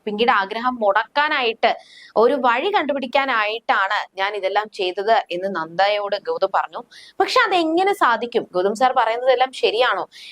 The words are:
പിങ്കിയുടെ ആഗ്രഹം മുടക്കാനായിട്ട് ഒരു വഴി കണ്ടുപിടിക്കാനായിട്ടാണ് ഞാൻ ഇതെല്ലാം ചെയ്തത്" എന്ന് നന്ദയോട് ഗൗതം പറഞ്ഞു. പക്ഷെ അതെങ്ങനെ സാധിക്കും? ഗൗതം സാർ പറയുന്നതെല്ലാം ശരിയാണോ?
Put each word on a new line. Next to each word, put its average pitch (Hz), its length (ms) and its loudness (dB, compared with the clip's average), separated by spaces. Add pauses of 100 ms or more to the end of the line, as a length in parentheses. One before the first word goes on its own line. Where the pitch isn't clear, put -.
പിങ്കിയുടെ 220 260 0
ആഗ്രഹം 226 440 -2
മുടക്കാനായിട്ട് 226 1000 0 (380)
ഒരു 240 180 4
വഴി 254 420 0
കണ്ടുപിടിക്കാനായിട്ടാണ് 233 1400 -2
ഞാൻ 202 160 -2
ഇതെല്ലാം 202 340 -2
ചെയ്തത്" 196 640 0
എന്ന് 180 160 -6
നന്ദയോട് 196 680 -2
ഗൗതം 180 400 -2
പറഞ്ഞു. 170 280 -2 (360)
പക്ഷെ 381 200 2
അതെങ്ങനെ 381 540 2
സാധിക്കും? 233 600 0
ഗൗതം 190 220 0
സാർ 254 220 2
പറയുന്നതെല്ലാം 247 540 2
ശരിയാണോ? 214 580 0 (220)